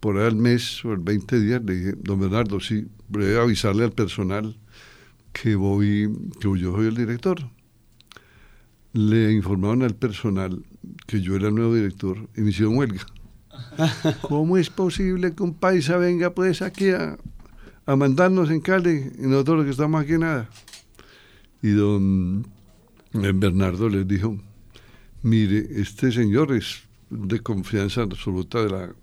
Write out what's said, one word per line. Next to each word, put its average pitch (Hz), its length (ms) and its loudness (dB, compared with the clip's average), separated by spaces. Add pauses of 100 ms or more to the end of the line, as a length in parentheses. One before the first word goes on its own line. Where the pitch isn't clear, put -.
Por 101 180 0
ahí 107 80 2
al 113 100 2
mes 120 480 0
o 117 80 -4
el 95 80 -4
veinte 101 400 0
días 117 240 2
le 95 120 -2
dije, 92 160 -4 (100)
"Don 98 180 -2
Bernardo, 101 400 0
sí, 107 260 -4 (220)
voy 101 260 0
a 117 80 2
avisarle 110 420 2
al 113 80 0
personal 107 640 -2 (760)
que 110 220 0
voy, 101 540 2 (320)
que 104 80 0 (100)
yo 90 160 -2
soy 110 140 2
el 113 80 -2
director". 120 420 -2 (1500)
Le 110 400 4
informaron 101 500 0
al 117 120 0
personal 95 680 -4 (420)
que 107 140 -2
yo 92 160 -2
era 98 120 0
el 107 60 0
nuevo 117 200 2
director 101 600 -2
y 110 40 -4
me 104 100 2
hicieron 107 280 2
huelga. 113 260 -2 (720)
<laughs> 160 460 0
"¿Cómo 156 340 0
es 170 140 2
posible 185 640 -2
que 202 80 -6
un 175 120 -2
paisa 175 440 2
venga 175 320 2
pues 185 320 0
aquí 190 280 0
a, - 280 -2 (680)
a 139 120 2
mandarnos 160 540 4
en 160 100 2
Cali 170 580 0
y - 80 -8
nosotros 135 320 4
los 156 80 4
que 139 60 -2
estamos 151 300 0
aquí 143 140 0
nada?". 156 320 -2 (1120)
Y 107 80 2
don, 101 760 2 (680)
eh, 101 220 0
Bernardo 95 560 2
les 98 180 0
dijo, 101 300 -2 (840)
"Mire, 107 440 2 (140)
este 127 300 0
señor 120 440 2
es - 300 -4 (260)
de 104 300 -4
confianza 101 640 -2
absoluta 95 600 -4
de 107 80 0
la, 92 320 -8